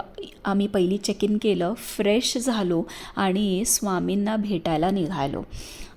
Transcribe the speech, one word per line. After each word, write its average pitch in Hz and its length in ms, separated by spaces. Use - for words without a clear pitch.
आम्ही 202 220
पहिली 196 300
चेक 208 280
इन 208 180
केलं, 185 320
फ्रेश 220 640
झालो 208 440
आणि 196 480
स्वामींना 202 720
भेटायला 180 540
निघालो. 160 520